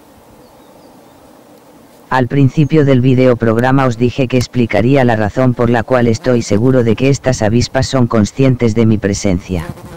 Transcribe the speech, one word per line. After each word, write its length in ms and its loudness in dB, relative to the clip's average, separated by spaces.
Al 160 0
principio 580 0
del 160 2
video 340 2
programa 520 0
os 100 -4
dije 300 -2
que 100 -2
explicaría 680 0
la 100 2
razón 400 0
por 160 0
la 100 0
cual 240 0
estoy 380 -2
seguro 400 0
de 120 0
que 140 0
estas 320 -2
avispas 460 0
son 180 0
conscientes 680 0
de 100 2
mi 140 2
presencia. 680 -4